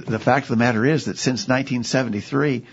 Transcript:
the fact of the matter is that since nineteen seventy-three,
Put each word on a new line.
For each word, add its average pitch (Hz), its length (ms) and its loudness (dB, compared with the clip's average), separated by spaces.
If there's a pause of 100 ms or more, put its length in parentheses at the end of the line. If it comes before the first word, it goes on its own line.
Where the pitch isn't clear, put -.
(120)
the 110 80 0
fact 131 240 2
of - 60 -14
the 117 80 0
matter 117 280 4
is 143 200 2
that 101 120 -6
since 127 300 -2
nineteen 127 360 0
seventy-three, 131 880 -2